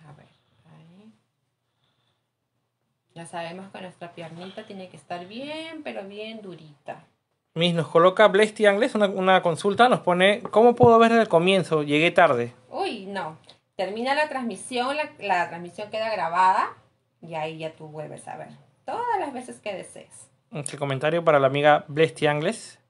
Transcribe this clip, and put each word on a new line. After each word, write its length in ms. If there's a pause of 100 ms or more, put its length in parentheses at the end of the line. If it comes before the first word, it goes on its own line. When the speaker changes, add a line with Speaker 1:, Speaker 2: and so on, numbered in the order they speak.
Speaker 1:
A 40
ver, 140 (500)
ahí. 360 (2000)
Ya 120
sabemos 460
que 80
nuestra 320
piernita 520
tiene 240
que 80
estar 300
bien, 560
pero 240
bien 360
durita. 640 (500)
Speaker 2:
Miss, 200
nos 140
coloca 400
Blesti 380
Angles 280
una, 120
una 360
consulta, 460
nos 120
pone: 420
"¿Cómo 340
puedo 220
ver 120
desde 120
el 60
comienzo? 540
Llegué 300
tarde". 420 (160)
Speaker 1:
Uy, 360
no. 300 (380)
Termina 400
la 140
transmisión, 680
la, 220
la 300
transmisión 420
queda 200
grabada 600 (500)
y 140
ahí 240
ya 160
tú 140
vuelves 400
a 80
ver 120 (360)
todas 340
las 140
veces 260
que 160
desees. 560 (220)
Speaker 2:
El 260
comentario 460
para 160
la 80
amiga 400
Blesti 400
Angles. 500 (120)